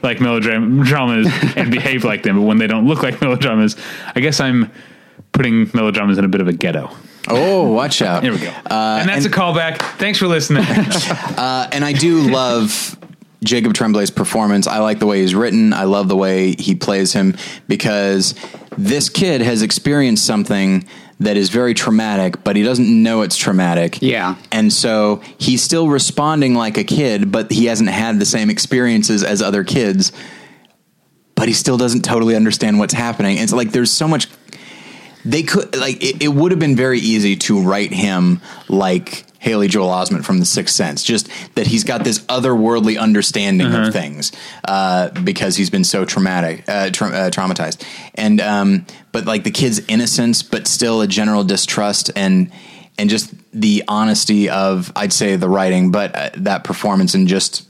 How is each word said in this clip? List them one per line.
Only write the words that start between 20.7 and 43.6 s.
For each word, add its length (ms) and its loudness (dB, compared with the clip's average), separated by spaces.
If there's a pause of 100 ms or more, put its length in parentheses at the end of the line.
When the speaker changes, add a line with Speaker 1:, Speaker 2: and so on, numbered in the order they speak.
Speaker 3:
that 180 2
is 120 0
very 240 2
traumatic, 680 0
but 140 0
he 60 4
doesn't 400 4
know 180 2
it's 160 -2
traumatic. 640 0
Speaker 2:
Yeah. 340 -2 (160)
Speaker 3:
And 220 2
so 480 0 (160)
he's 240 0
still 260 2
responding 680 2
like 220 -2
a 60 0
kid, 480 0
but 200 -2
he 140 2
hasn't 240 0
had 300 0
the 60 2
same 240 0
experiences 760 0
as 180 0
other 220 0
kids, 480 0 (1200)
but 120 0
he 60 0
still 240 0
doesn't 260 0
totally 320 2
understand 440 2
what's 140 0
happening. 440 -2
It's 160 -2
like, 180 0
there's 200 2
so 160 0
much, 200 0 (960)
they 180 0
could, 320 -2
like, 280 -4
it, 200 -2
it 60 2
would 220 4
have 80 2
been 160 2
very 240 2
easy 380 2
to 240 0
write 300 0
him 500 2 (280)
like 560 -2 (140)
Haley 280 0
Joel 220 0
Osment 360 -2
from 140 2
The 60 2
Sixth 280 -2
Sense, 300 -4
just 260 -2 (260)
that 120 0
he's 160 2
got 200 -4
this 180 -2
otherworldly 800 0
understanding 680 2